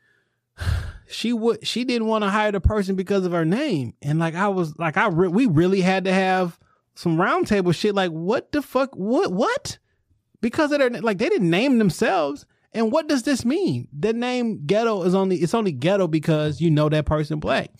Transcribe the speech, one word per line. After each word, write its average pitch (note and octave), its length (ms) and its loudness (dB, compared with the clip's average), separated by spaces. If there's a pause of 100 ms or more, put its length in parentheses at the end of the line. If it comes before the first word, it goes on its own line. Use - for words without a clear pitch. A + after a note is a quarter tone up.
(580)
<sighs> - 500 -6
she - 240 -4
would, A3+ 340 -2
she A#3 180 -4
didn't A#3 240 0
wanna G#3+ 220 0
hire G#3+ 200 2
the G3+ 100 -2
person G3 360 0
because F#3+ 300 0
of E3+ 60 -2
her E3+ 120 0
name. F3+ 580 -2
And, D3 160 0
like, E3 160 -2
I G3 140 0
was, F3+ 300 -2
like, D#3+ 180 -2
I G#3+ 120 2
re-, F3+ 200 2
we G#3+ 180 2
really F#3 360 2
had F#3 240 0
to F#3+ 60 0
have F#3 460 0 (360)
some E3 240 0
roundtable G3+ 560 2
shit. G#3 200 0
Like, F#3 160 0
what F3 420 -4
the D4 100 0
fuck? C4 340 -2
What, A#3+ 360 0
what? F#4 460 -2 (600)
Because C#4 320 0
of D4 60 2
their, B3+ 120 2
like, A#3 280 -2
they B3 100 0
didn't B3+ 220 2
name A#3 280 2
themselves. E3+ 680 0 (260)
And A3 200 0
what D#4 160 0
does C#4+ 140 0
this C#4 240 -2
mean? A#3 420 -2 (100)
The G3+ 140 0
name A#3 540 -4
ghetto G#3 380 0
is F#3 100 4
only, F#3+ 220 2
it's D#3 180 0
only G#3+ 180 0
ghetto F3 360 0
because D3+ 520 0
you E3 100 4
know D3+ 200 4
that D3+ 160 0
person D3+ 340 -2
black. F#3+ 400 -2